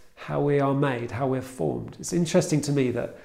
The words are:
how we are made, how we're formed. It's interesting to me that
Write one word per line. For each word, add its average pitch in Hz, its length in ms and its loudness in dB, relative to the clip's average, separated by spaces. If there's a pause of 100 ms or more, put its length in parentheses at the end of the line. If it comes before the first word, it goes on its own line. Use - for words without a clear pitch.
(140)
how 147 260 -4
we 143 200 4
are 139 120 2
made, 131 380 0
how 120 160 -2
we're 131 160 0
formed. - 560 -4
It's - 140 -8
interesting 175 500 2
to 143 100 -2
me 131 200 2
that - 320 -6